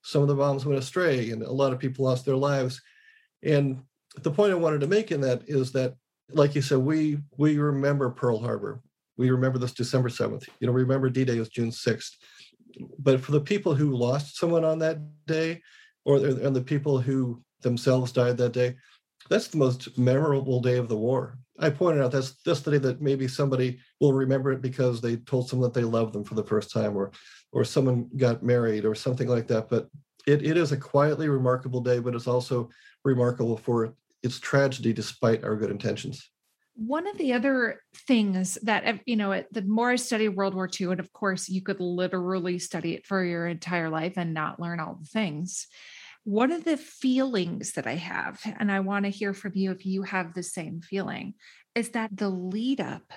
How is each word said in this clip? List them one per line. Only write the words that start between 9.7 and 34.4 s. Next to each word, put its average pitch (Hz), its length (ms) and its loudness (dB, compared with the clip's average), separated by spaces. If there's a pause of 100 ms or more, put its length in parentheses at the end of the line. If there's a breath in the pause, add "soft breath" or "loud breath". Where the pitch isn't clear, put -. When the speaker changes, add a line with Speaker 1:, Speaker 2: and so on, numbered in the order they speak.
Speaker 1:
December 123 340 0
seventh. 110 400 -6 (120)
You 120 80 0
know, 123 40 2
remember 131 380 2
D-Day 123 280 0
was 110 100 -4
June 117 240 -4
sixth. - 440 -4 (840 loud breath)
But 131 200 4
for 131 120 -4
the 147 80 4
people 190 340 0
who 139 220 2
lost 123 420 -2
someone 170 260 2
on 160 140 2
that 160 220 -2 (260)
day, 160 340 -2 (440 loud breath)
or, 139 140 6
and 135 360 0
the 127 80 0
people 143 380 0
who 127 420 -2 (180)
themselves 127 520 2
died 123 260 2
that 120 140 0
day, 123 240 0 (520 soft breath)
that's 214 200 2
the - 80 -6
most 131 420 0
memorable 131 640 2
day 123 160 2
of 120 120 -2
the 113 80 -2
war. 123 400 -2 (220)
I 156 120 2
pointed 151 340 2
out 123 80 0
that's, 131 320 -2
that's 165 160 2
the - 100 -4
day 143 80 4
that 131 240 0
maybe 135 240 0
somebody 127 540 0 (180 loud breath)
will 143 140 6
remember 135 400 2
it 127 100 -4
because 127 380 0
they 117 160 -2
told 127 320 -2
someone 127 200 0
that 117 60 -4
they 120 100 2
loved 113 280 0
them 104 100 -4
for 107 140 -6
the 107 80 0
first - 260 -2
time, 104 260 0
or, 98 140 -2 (400 loud breath)
or - 140 2
someone 127 520 2
got 120 280 2
married 117 400 2
or 107 100 2
something 123 320 -2
like 117 220 0
that. 110 200 0
But 113 200 0 (400)
it, 147 180 4
it 156 100 2
is 165 140 2
a 143 60 0
quietly 147 520 2
remarkable 127 520 0
day, 123 180 2
but 120 160 -2
it's 117 140 -4
also 123 420 0 (340 loud breath)
remarkable 123 520 2
for 117 360 0 (300)
its 127 160 -4
tragedy 131 540 2